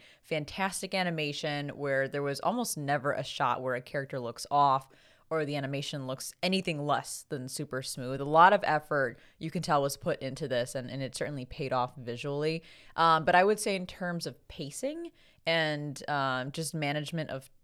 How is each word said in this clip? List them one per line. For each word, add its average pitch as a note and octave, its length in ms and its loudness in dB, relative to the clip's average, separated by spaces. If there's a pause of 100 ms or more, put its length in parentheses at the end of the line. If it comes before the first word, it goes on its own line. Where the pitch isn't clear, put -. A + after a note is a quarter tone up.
(240)
Fantastic F3+ 680 -4
animation D3+ 760 -2
where C3+ 400 0
there C#3+ 120 -2
was C#3+ 200 -2
almost A3 360 -2
never C#3+ 360 0
a C3+ 100 -2
shot B2+ 380 0
where B2+ 140 -2
a B2+ 60 -4
character C#3 380 -6
looks A#2 320 -8
off C#3 380 4 (400)
or D#3+ 140 0
the C#3+ 140 -2
animation C#3 500 -4
looks - 340 -8
anything F3+ 440 0
less C3+ 420 -2
than C3 220 -6
super C3+ 320 -6
smooth. C3 400 -6
A C#3 40 -2
lot E3 280 10
of - 100 4
effort, D3 540 0 (220)
you D#3+ 120 -6
can F3 100 -2
tell, D3+ 200 4
was C#3 160 0
put - 240 -2
into C3+ 260 -6
this, B2 260 0
and, B2 160 -6
and C3+ 140 -6
it B2 120 -8
certainly C#3 280 -4
paid C3 300 -6
off B2+ 240 0
visually. C#3+ 640 -4 (320)
Um, D#3+ 300 6
but F3 100 6
I F3+ 80 10
would G#3 160 4
say G#3 160 -2
in F3+ 120 -6
terms F3 380 -6
of - 220 -12
pacing D4 640 -8 (340)
and, D3+ 640 -2
um, C3+ 440 -2
just D#3+ 200 -6
management D3+ 560 -4
of C3 200 -8 (140)